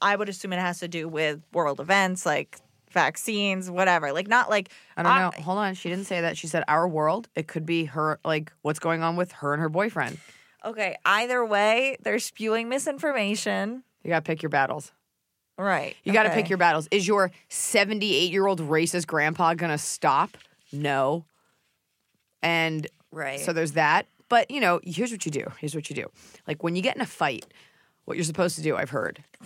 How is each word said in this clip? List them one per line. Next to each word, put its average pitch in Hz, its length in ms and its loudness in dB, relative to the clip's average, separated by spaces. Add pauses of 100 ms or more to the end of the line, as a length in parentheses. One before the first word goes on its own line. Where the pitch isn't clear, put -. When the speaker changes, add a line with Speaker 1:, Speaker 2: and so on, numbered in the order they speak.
Speaker 1:
I 202 140 2
would 202 120 -2
assume 190 240 -8
it 180 60 -2
has 175 220 -2
to 175 80 -8
do 165 200 -6
with 156 320 0 (120)
world 147 280 0
events, 185 460 2
like 147 320 -2 (340)
vaccines, 190 800 0
whatever. 175 420 4
Like, 185 160 -4
not 233 220 4
like 208 200 0 (260)
Speaker 2:
I 165 60 -4
don't 175 100 6
Speaker 1:
I 175 100 6
Speaker 2:
know. 180 80 0 (120)
Hold 185 160 -2
on. 196 160 -2
She 185 140 -8
didn't 185 180 -6
say 185 140 -2
that. 165 160 -2
She 165 100 -10
said 160 220 -2
our 160 200 4
world. 165 460 0
It 156 140 -4
could 156 180 -6
be 165 200 0
her, 151 380 -2
like, 156 280 -2 (100)
what's 175 160 -2
going 165 240 0
on 165 140 0
with 180 160 -2
her 143 200 -4
and 147 100 -2
her 160 60 0
boyfriend. 160 500 -2 (460)
Speaker 1:
Okay, 214 320 -4 (100)
either 240 380 2
way, 220 580 2
they're 220 160 0
spewing 226 500 -2
misinformation. 240 1120 -2 (220)
Speaker 2:
You 165 60 -4
gotta 165 120 2
pick 160 200 -4
your 156 80 -4
battles. 143 420 0 (640)
Speaker 1:
Right. 180 480 -2
Speaker 2:
You 196 80 -2
gotta 214 180 6
Speaker 1:
Okay. 208 120 0
Speaker 2:
pick 170 80 -4
your 190 80 0
battles. 160 320 4
Is 190 160 2
your 196 240 4 (180)
seventy-eight-year-old 196 1120 2
racist 160 460 0
grandpa 160 480 2
gonna 165 240 -2
stop? 151 580 0 (360)
No. 143 520 0 (1200)
And 160 440 0 (260)
Speaker 1:
Right. 139 280 -8
Speaker 2:
so 175 120 -4
there's 160 200 0
that. 160 340 4 (220)
But, - 220 4
you 277 100 -2
know, 180 240 4
here's 185 260 -4
what 214 160 -8
you 156 60 -4
do. 143 120 -4 (140)
Here's 151 160 -8
what 151 160 -8
you 147 60 -6
do. 123 100 -6 (400)
Like, 151 160 -6
when 170 140 -2
you 185 60 -2
get 247 120 0
in - 80 -4
a - 40 -4
fight, - 380 -2 (600)
what - 120 -6
you're 175 80 -2
supposed 170 320 0
to 160 60 -10
do, 156 140 0
I've 123 140 -2
heard, 139 320 -6 (240)